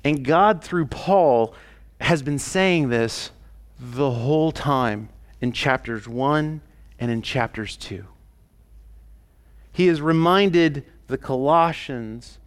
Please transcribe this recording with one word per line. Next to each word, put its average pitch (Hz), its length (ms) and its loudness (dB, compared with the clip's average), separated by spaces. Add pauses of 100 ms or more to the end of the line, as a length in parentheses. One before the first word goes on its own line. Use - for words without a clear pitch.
And 143 200 0
God, 175 380 4
through 170 240 -2
Paul, 143 680 2 (460)
has 151 220 0
been 143 160 -4
saying 175 520 0
this 113 400 -2 (500)
the 127 300 -2
whole 151 420 0
time 120 560 -2 (320)
in 123 120 -2
chapters 117 540 -2
one 147 540 -2 (380)
and 120 120 -4
in 113 120 -4
chapters 110 540 -6
two. 98 280 -14 (1700)
He 185 140 2
has 160 160 2
reminded 165 800 2 (220)
the 123 100 -4
Colossians 135 1300 -2